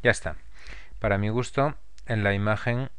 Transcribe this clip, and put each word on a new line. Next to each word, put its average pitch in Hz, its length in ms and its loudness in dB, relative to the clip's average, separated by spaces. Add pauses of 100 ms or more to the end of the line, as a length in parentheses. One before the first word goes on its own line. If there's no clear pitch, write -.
ya 127 100 6
está. - 260 -2 (600)
Para 101 220 2
mi 104 100 2
gusto, 131 460 0 (320)
en 110 160 2
la 101 100 6
imagen 110 640 2